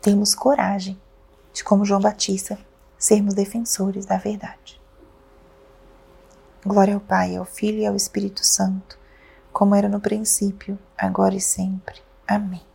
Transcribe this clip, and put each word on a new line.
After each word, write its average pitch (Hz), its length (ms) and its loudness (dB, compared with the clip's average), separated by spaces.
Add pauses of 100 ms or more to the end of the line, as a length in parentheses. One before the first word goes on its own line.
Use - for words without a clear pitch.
termos 202 320 2
coragem 196 640 0 (540)
de, - 140 -12
como 202 180 4
João 196 160 2
Batista, 202 580 -2 (400)
sermos 208 360 4
defensores 196 720 -4
da 190 120 -2
verdade. - 640 -10 (1800)
Glória 202 280 4
ao 202 80 -2
Pai, 185 340 0
ao 180 80 -6
Filho 214 360 -4
e 214 60 0
ao 202 100 0
Espírito 202 500 -4
Santo, 190 520 0 (540)
como 202 240 4
era 202 140 2
no 202 100 -2
princípio, 202 800 -2 (180)
agora 190 380 2
e 190 60 -4
sempre. 190 600 -4 (240)
Amém. 202 500 -2